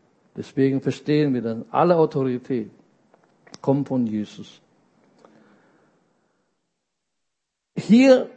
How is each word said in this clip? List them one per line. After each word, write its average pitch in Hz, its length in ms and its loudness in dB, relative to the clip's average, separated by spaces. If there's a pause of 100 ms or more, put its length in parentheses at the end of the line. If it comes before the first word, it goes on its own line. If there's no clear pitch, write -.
(360)
Deswegen 135 460 -2
verstehen 147 520 -2
wir 120 80 -4
dann, 113 300 -8
alle 170 240 2
Autorität 131 720 -2 (920)
kommt 139 260 -2
von 127 200 -2
Jesus. 107 540 -10 (3250)
Hier, 247 600 4